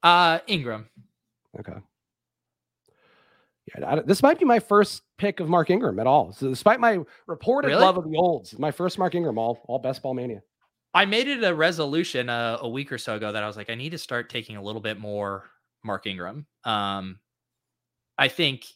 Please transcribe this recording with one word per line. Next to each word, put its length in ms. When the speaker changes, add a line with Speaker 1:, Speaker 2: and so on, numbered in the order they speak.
Speaker 1:
Uh, 440
Ingram. 400
Speaker 2:
Okay. 140
Yeah, 140
I, 120
this 200
might 160
be 80
my 140
first 420
pick 220
of 100
Mark 220
Ingram 280
at 60
all. 260
So 160
despite 320
my 200
reported 440
Speaker 1:
Really? 120
Speaker 2:
love 160
of 120
the 80
olds, 420
my 100
first 300
Mark 160
Ingram, 240
all, 280
all 120
best 240
ball 100
mania. 300
Speaker 1:
I 120
made 220
it 160
a 100
resolution, 760
uh, 320
a 80
week 220
or 80
so 160
ago 160
that 120
I 40
was 100
like, 140
"I 40
need 160
to 60
start 320
taking 280
a 40
little 180
bit 200
more 500
Mark 220
Ingram." 400
Um, 540
I 100
think 380